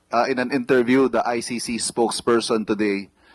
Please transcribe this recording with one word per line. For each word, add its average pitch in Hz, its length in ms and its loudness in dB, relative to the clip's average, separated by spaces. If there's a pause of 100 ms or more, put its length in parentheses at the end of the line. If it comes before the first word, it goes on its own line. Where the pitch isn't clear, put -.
Uh, 117 160 0
in 127 160 -2
an 127 80 -2
interview, 127 640 2
the 113 80 0
I 120 240 -4
C 117 160 -8
C 117 160 -6
spokesperson 113 880 0
today 101 480 -2 (220)